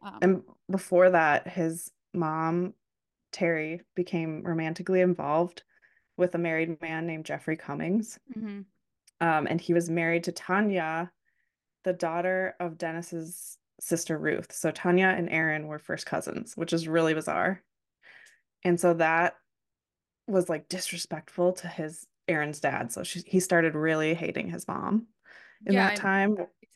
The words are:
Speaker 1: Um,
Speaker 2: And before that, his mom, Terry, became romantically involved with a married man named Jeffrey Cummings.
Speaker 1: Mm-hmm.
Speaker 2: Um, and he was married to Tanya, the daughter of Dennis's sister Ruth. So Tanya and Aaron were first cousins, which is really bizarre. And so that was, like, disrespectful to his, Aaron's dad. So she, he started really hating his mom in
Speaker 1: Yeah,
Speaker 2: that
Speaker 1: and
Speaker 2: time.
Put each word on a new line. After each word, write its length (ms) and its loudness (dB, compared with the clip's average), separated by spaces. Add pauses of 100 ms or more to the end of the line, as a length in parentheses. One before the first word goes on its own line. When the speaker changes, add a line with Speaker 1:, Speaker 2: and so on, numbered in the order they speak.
Speaker 1:
Um, 180 -14
Speaker 2:
And 220 6 (280)
before 400 6
that, 380 4
his 420 -4 (220)
mom, 640 -2 (580)
Terry, 480 -2 (140)
became 480 -2
romantically 580 0
involved 600 2 (560)
with 160 2
a 40 -2
married 440 -2
man 240 -4
named 180 -6
Jeffrey 320 -4
Cummings. 640 -4 (180)
Speaker 1:
Mm-hmm. 260 -8 (600)
Speaker 2:
Um, 240 2
and 120 0
he 140 -2
was 160 2
married 360 0
to 80 -4
Tanya, 800 -2 (720)
the 100 0
daughter 640 -2
of 160 -4
Dennis's 800 -8 (240)
sister 380 -2
Ruth. 340 -2
So 180 -2
Tanya 460 4
and 140 -4
Aaron 360 -2
were 120 -10
first 260 -8
cousins, 540 -6
which 160 -2
is 120 0
really 280 2
bizarre. 480 -2 (1000)
And 160 4
so 160 4
that 420 2 (880)
was, 240 2
like, 180 -4
disrespectful 840 -4
to 120 -12
his, 400 -8 (220)
Aaron's 320 -2
dad. 320 -2
So 100 -8
she, 240 -8
he 140 2
started 340 4
really 400 2
hating 360 -4
his 180 -8
mom 380 0 (600)
in 60 2
Speaker 1:
Yeah, 140 6
Speaker 2:
that 60 2
Speaker 1:
and 80 -4
Speaker 2:
time. 340 2 (420)